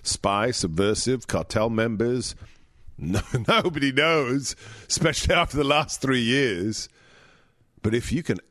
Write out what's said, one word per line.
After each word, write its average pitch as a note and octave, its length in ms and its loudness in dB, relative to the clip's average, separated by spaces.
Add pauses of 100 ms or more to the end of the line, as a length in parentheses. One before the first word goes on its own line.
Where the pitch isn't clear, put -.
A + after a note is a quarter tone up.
spies, G2+ 540 0
subversive, G2+ 720 0
cartel G#2+ 420 0
members? A2+ 680 0
<laughs> - 40 -18 (540)
No, F#2 220 0 (260)
nobody C#3 460 2
knows, C#3 640 2 (320)
especially - 460 2
after E3 220 2
the D3 80 2
last D3 360 2
three C3 220 2
years. A2+ 680 0 (920)
But A2 120 2
if A#2 180 -2
you D#3+ 100 0
can G2 160 -2 (120)